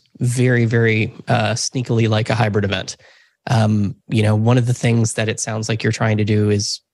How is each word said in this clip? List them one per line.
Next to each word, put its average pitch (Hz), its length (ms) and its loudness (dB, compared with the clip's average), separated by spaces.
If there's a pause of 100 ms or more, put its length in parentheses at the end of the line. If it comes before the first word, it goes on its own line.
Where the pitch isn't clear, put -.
(200)
very, 123 460 2
very, 113 480 2 (160)
uh, 110 240 0
sneakily 113 560 -2
like 110 200 0
a 117 60 0
hybrid 107 300 0
event. 98 320 -6 (500)
Um, 107 500 0 (100)
you 110 160 0
know, 107 140 2
one 117 200 2
of 120 100 0
the 127 60 0
things 117 420 0
that 110 120 -2
it 110 100 -4
sounds 110 300 -6
like 110 160 -4
you're 113 80 2
trying 110 240 0
to 104 80 0
do 104 260 2
is, 101 300 -2 (140)